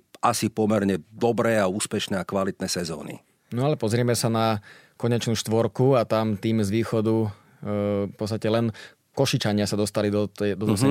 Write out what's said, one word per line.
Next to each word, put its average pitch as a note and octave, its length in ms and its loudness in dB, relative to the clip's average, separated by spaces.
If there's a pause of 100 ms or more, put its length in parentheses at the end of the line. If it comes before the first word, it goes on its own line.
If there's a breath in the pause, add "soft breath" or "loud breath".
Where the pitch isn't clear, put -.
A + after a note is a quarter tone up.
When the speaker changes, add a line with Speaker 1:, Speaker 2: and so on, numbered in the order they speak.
(180)
Speaker 1:
asi A#2 300 0
pomerne G2+ 580 0
dobré A2+ 540 0
a G2 80 2
úspešné G2+ 480 -4
a F#2 80 -4
kvalitné F#2+ 420 -4
sezóny. D#2 540 -6 (320)
Speaker 2:
No B2 160 0
ale D3+ 80 2
pozrieme A#2+ 400 0
sa B2 120 0
na A2+ 360 2 (320 loud breath)
konečnú A#2 400 0
štvorku A#2 580 2
a A#2 100 4
tam A2 300 0
tým A2 300 0
z G2 80 -2
východu, A2 480 0
e, G#2+ 100 0 (760 loud breath)
v F2 100 -8
podstate G#2+ 320 -4
len A2+ 240 2 (400 loud breath)
Košičania G#2+ 520 0
sa G2+ 160 -2
dostali G#2 320 0
do G#2 160 0
tej, G2+ 320 -2
do G#2+ 80 -2
toho G#2+ 80 2
Speaker 1:
Mhm. G2+ 160 0